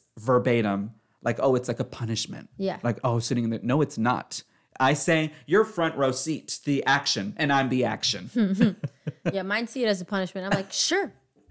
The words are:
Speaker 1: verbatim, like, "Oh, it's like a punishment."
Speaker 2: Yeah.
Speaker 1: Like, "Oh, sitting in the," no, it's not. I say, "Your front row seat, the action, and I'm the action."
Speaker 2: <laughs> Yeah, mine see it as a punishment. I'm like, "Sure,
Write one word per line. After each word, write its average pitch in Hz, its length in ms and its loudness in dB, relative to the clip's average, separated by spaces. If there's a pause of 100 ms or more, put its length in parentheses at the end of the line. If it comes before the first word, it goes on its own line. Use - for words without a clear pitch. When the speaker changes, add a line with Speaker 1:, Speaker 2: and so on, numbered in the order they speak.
(180)
Speaker 1:
verbatim, 113 760 2 (300)
like, 120 180 0
"Oh, 135 160 4
it's 123 120 -2
like 117 120 -2
a - 40 -4
punishment." - 720 -6
Speaker 2:
Yeah. 190 260 -4
Speaker 1:
Like, 117 220 0
"Oh, 120 140 2
sitting 120 260 0
in 113 60 0
the," 110 120 -4
no, 127 200 2
it's - 160 -2
not. 113 440 -2 (380)
I 135 140 6
say, 156 380 2 (140)
"Your 202 180 4
front 165 320 -2
row 135 160 2
seat, - 520 -6
the 139 220 0
action, 104 500 0
and 143 160 0
I'm 135 160 2
the 123 160 2
action." 185 960 0
Speaker 2:
<laughs> 151 60 -4 (460)
Yeah, 190 100 -4
mine 208 240 -2
see 254 180 -4
it 220 40 2
as 196 120 0
a 180 60 -10
punishment. 190 400 -4
I'm 196 100 2
like, 196 160 -6
"Sure, 339 400 0 (380)